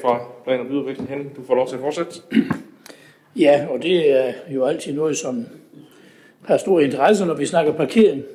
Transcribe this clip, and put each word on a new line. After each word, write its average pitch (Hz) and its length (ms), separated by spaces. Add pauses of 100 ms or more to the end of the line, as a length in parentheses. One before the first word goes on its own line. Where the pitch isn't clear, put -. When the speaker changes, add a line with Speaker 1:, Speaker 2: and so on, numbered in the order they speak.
Speaker 1:
fra 120 180 (240)
Plan- 127 160
og 120 60
Byudvikling. 135 420
Henning, 139 280
du 135 60
får 127 120
lov 127 140
til 135 60
at 123 60
fortsætte. 151 320 (1200)
Speaker 2:
Ja, 143 340
og 123 120
det 165 280
er 131 220 (220)
jo 131 100
altid 151 280
noget, 147 240
som 123 300 (960)
har - 140
stor 185 240
interesse, 151 460
når 160 80
vi 143 120
snakker 156 260
parkering 165 500 (120)